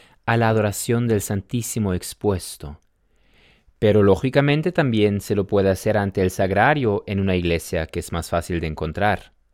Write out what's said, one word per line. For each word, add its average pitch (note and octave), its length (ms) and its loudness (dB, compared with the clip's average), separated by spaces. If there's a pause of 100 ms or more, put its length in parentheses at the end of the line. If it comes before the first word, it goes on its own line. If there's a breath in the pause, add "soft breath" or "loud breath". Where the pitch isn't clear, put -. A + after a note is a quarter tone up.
(260 loud breath)
a A#2 100 2
la A2+ 140 2
adoración A2 580 0
del G#2+ 140 0
Santísimo G#2 720 -4
expuesto. - 840 -6 (1000 soft breath)
Pero G#2 240 4
lógicamente C#3 680 2
también G#2+ 520 0
se G#2+ 120 -4
lo G2 120 0
puede G2 240 2
hacer G#2+ 260 0
ante G2 240 -2
el F#2 100 2
sagrario G#2 760 0
en G2 140 -4
una F#2+ 160 0
iglesia, E2+ 500 -2
que - 140 -8
es - 120 -10
más E2+ 160 -4
fácil E2+ 320 -2
de E2 60 -4
encontrar. D#2+ 640 -4 (220)